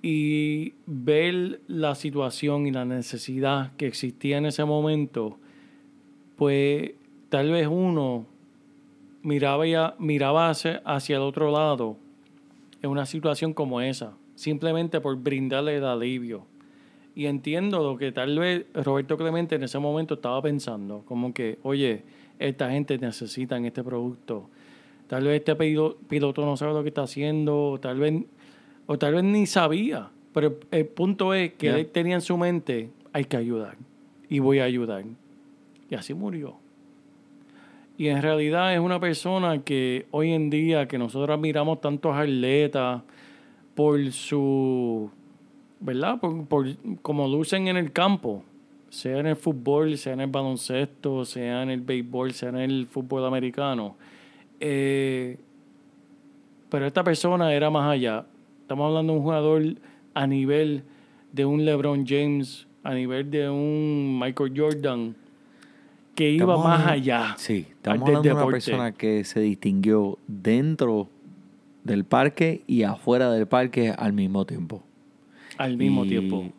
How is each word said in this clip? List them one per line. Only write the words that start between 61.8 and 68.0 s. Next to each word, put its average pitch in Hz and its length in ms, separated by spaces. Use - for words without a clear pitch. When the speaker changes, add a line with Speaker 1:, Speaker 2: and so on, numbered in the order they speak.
Speaker 1:
James, 143 600
a 135 100
nivel 127 380
de 147 180
un 143 720
Michael 131 360
Jordan, 139 600
que 151 160
iba 165 140
Speaker 2:
Estamos 170 200
Speaker 1:
más 165 160
Speaker 2:
hablando, 170 120
Speaker 1:
allá 117 440
Speaker 2:
sí, 98 320
estamos - 300
Speaker 1:
del 147 160